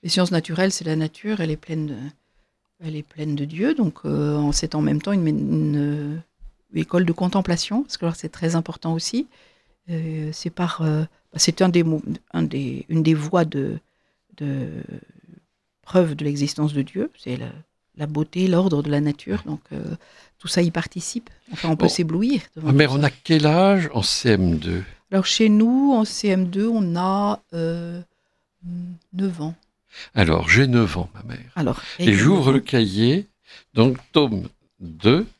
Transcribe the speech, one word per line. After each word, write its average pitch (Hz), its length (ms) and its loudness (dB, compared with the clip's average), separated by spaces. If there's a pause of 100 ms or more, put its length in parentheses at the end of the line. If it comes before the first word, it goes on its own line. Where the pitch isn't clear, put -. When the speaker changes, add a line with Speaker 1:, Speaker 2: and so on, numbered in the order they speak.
Speaker 1:
Les 175 80 -8
sciences 180 220 2
naturelles, 175 400 0
c'est 170 140 -6
la 156 100 -2
nature, 180 460 -4
elle 160 100 -2
est 151 60 -2
pleine 160 300 -6
de, 139 80 -8 (880)
elle 156 120 -8
est 151 80 -10
pleine 151 320 -6
de 143 100 -4
Dieu, 185 300 -2
donc, 202 300 -2
euh, 147 300 -2
en, 147 160 0
c'est 151 220 -2
en 156 80 -2
même 147 200 0
temps 196 100 -4
une, 180 160 0
une, 147 960 -2 (520)
une 160 60 -4
école 175 260 0
de 165 80 0
contemplation, 185 720 -2
parce - 140 -10
que - 80 -6
alors, 165 100 -2
c'est - 140 -10
très 165 260 -4
important 165 380 -4
aussi. 226 340 -4 (640)
Euh, 156 420 -6
c'est - 180 -8
par, 170 300 -4
euh, 156 200 0 (300)
bah, - 60 -10
c'est - 260 2
un 185 60 6
des 170 140 4
mo-, 160 180 0 (320)
un 165 100 0
des, 135 460 -4
une 160 140 0
des 160 100 4
voies 160 320 0
de, 139 320 -4 (600)
de 139 320 -6 (1120)
preuve 170 320 2
de 147 100 -6
l'existence 147 480 -2
de 143 80 -2
Dieu, 190 360 -6
c'est - 200 -8
la, 147 120 -10 (480)
la 151 100 -6
beauté, 156 400 -2
l'ordre 175 360 2
de 147 60 -4
la 147 120 0
nature, 151 440 -4
Speaker 2:
Ouais. 156 60 -8
Speaker 1:
donc, 147 100 -8 (100)
euh, 160 240 -8 (420)
tout - 120 -16
ça 180 120 0
y 175 80 2
participe. - 600 -8 (240)
Enfin, 165 160 -4
on 160 80 2
peut - 80 2
Speaker 2:
Bon. 170 40 8
Speaker 1:
s'éblouir 180 520 0 (140)
devant 156 140 -6
Speaker 2:
Ah, - 40 6
mais 147 140 8
Speaker 1:
tout 131 60 0
Speaker 2:
on 139 80 2
Speaker 1:
ça. 147 60 4
Speaker 2:
a 135 40 2 (120)
quel 156 240 4
âge 180 460 4
en 117 100 -2
C - 280 0
M 92 260 4
deux ? 87 260 -4 (280)
Speaker 1:
Alors 190 140 2
chez - 240 4
nous, 247 440 4
en 220 100 4
C - 240 -4
M 185 220 2
deux, 196 180 -2
on 202 300 0
a, 202 440 -2 (120)
euh, 170 480 -6 (1120)
neuf 185 280 -4
ans. 160 140 -6 (580)
Speaker 2:
Alors, 82 360 4
j'ai 123 180 6
neuf 117 300 2
ans, 87 160 -6
ma - 100 -18
mère. - 320 -16
Speaker 1:
Alors, - 260 -2 (180)
Speaker 2:
Et 170 140 4
j'ouvre 135 360 4
Speaker 1:
exactement. - 40 4
Speaker 2:
le 135 60 4
cahier, 117 680 2 (460)
donc 123 240 4 (140)
tome 110 380 2 (320)
deux 98 440 2 (140)